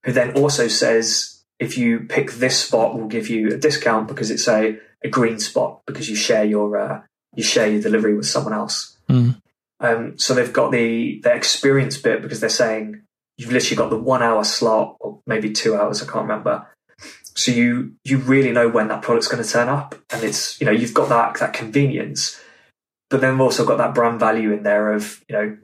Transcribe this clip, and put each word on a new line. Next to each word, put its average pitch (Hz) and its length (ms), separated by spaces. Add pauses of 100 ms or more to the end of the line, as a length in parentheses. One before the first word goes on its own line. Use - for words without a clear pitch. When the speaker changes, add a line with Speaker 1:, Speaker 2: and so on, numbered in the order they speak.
Speaker 1:
Who 131 80
then 123 220
also 139 340
says, - 720 (180)
"If 123 180
you 117 240
pick 127 320
this 123 260
spot, - 360
we'll 110 120
give 107 220
you 110 200
a - 80
discount 110 500
because 110 240
it's - 160
a, 110 300 (260)
a 110 60
green 113 300
spot - 460
because 127 240
you 107 60
share 107 300
your, 104 320
uh, 104 240 (340)
you 113 80
share 113 260
your 107 120
delivery 107 340
with 104 120
someone - 260
else." - 440 (120)
Speaker 2:
Mm. 123 320 (380)
Speaker 1:
Um, 117 380
so - 160
they've 123 180
got 139 200
the, 117 520
the 123 100
experience 139 640
bit - 240
because 110 180
they're 110 100
saying 110 520 (360)
you've 117 140
literally 123 260
got 107 120
the 110 80
one 123 240
hour 113 220
slot 110 560
or - 260
maybe 110 260
two 110 240
hours, 104 260
I - 40
can't 107 220
remember. - 400 (680)
So - 180
you, 120 420 (100)
you 135 140
really 131 340
know 117 160
when 110 220
that 107 120
product's - 280
gonna 120 160
turn 120 240
up, 139 260 (140)
and - 140
it's, - 360
you - 60
know, 107 80
you've 117 200
got - 160
that, 117 300
that - 140
convenience, 135 880 (680)
but 131 120
then 131 120
we've 131 80
also 120 240
got 117 120
that 117 180
brand 117 240
value 110 320
in 104 120
there 104 280
of, 104 380
you 110 60
know 107 280